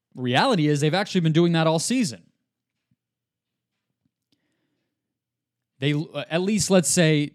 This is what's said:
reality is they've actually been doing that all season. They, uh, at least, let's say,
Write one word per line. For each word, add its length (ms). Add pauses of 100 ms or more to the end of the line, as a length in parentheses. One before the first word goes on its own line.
(140)
reality 520
is 140
they've 140
actually 260
been 120
doing 200
that 140
all 120
season. 460 (3500)
They, 140
uh, 360
at 120
least, 300
let's 180
say, 460